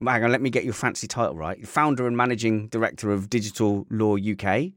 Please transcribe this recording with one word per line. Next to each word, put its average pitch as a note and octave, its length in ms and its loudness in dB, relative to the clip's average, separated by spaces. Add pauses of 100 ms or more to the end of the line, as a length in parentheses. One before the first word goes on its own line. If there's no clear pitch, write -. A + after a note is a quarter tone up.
hang A#2+ 160 2
on, A#2 80 4
let B2+ 100 4
me C3 100 0
get A#2 120 0
your G2+ 120 -2
fancy - 340 -4
title E2+ 260 -2
right. E2 320 -8
Founder C#3 400 2
and A#2+ 100 0
managing A2+ 520 0
director A2 420 -2
of G2+ 180 0
Digital G#2 640 0
Law G#2+ 240 2
U G2+ 220 0
K, A2 400 0